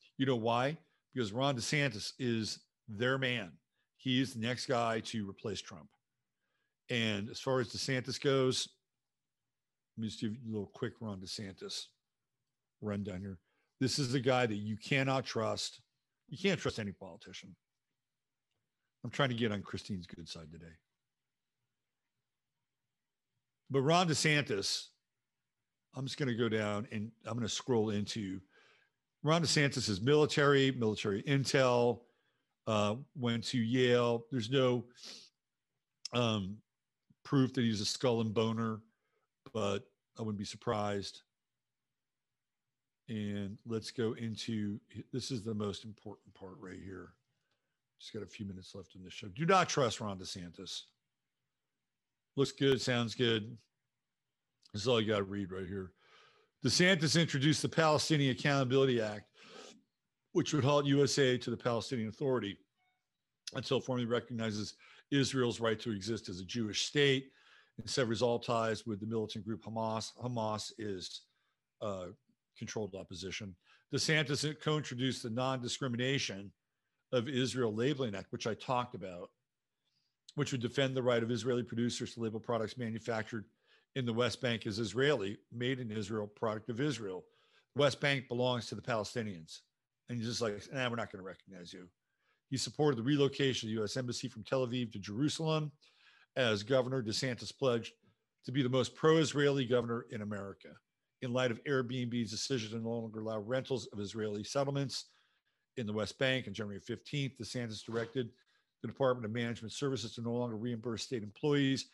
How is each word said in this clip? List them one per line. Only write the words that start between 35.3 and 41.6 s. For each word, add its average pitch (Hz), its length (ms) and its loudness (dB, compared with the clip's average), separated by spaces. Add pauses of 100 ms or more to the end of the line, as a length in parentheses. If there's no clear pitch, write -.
um, 110 440 2 (680)
proof 131 300 4
that 131 80 0
he's 110 200 2
a 101 40 -2
skull 117 360 2
and 110 120 0
boner, 110 460 0 (720)
but 101 360 -2 (280)
I 127 40 -6
wouldn't 107 160 -4
be 101 80 -6
surprised. 104 800 -4 (1900)